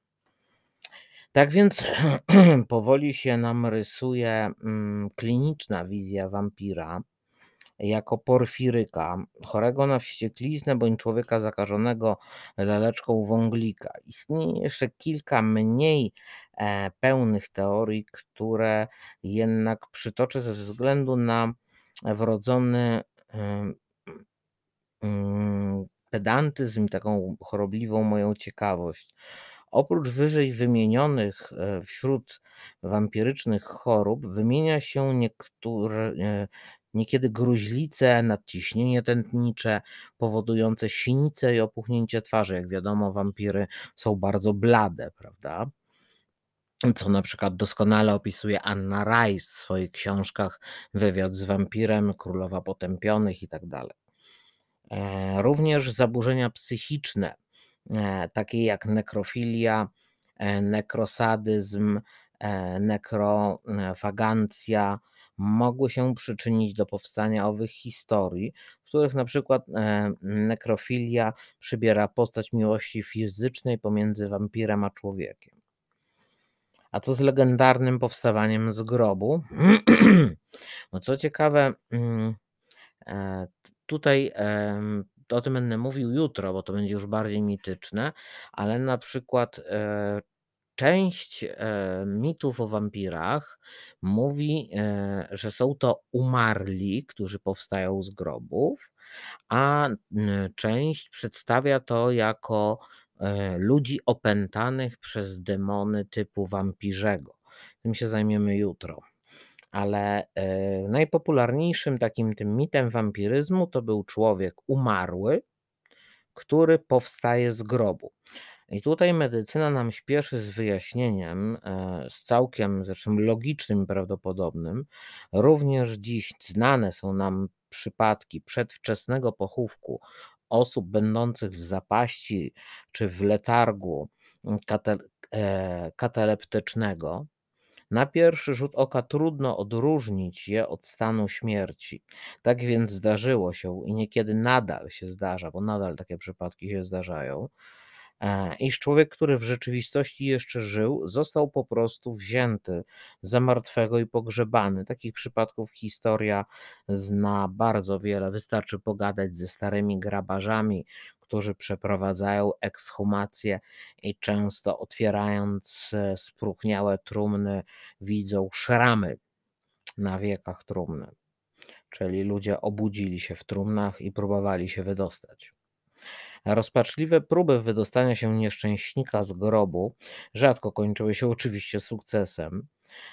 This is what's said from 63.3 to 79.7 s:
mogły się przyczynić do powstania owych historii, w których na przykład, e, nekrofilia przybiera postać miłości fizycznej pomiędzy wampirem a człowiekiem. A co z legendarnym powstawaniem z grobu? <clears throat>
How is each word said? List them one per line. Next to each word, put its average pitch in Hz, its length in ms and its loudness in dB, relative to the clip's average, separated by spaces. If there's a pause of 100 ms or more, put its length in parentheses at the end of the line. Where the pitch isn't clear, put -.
mogły 120 520 2
się 127 260 0
przyczynić 110 580 -2
do 104 120 0
powstania 107 640 -2
owych 107 240 -4
historii, 101 840 -2 (300)
w - 40 -20
których 143 260 2
na 131 120 0
przykład, 135 400 0 (100)
e, 104 460 2
nekrofilia 113 1120 0 (260)
przybiera 107 480 2
postać 113 460 -2
miłości 107 500 0
fizycznej 110 760 -4
pomiędzy 104 480 0
wampirem 104 560 -2
a 101 60 -2
człowiekiem. - 720 -10 (1300)
A 98 80 -4
co 131 140 0
z 123 60 0
legendarnym 127 800 6
powstawaniem 110 720 2
z 107 100 -4
grobu? 113 640 2
<clears throat> - 40 -18 (1500)